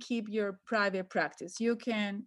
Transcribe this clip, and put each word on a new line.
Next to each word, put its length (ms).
keep 200
your 360
private 440
practice. 520
You 160
can, 500